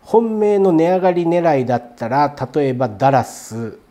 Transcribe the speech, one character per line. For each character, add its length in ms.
本 380
命 200
の 140
値 160
上 100
が 120
り 140
狙 340
い 60
だ 120
っ 180
た 140
ら、 260
例 160
え 40
ば 160
ダ 220
ラ 120
ス 540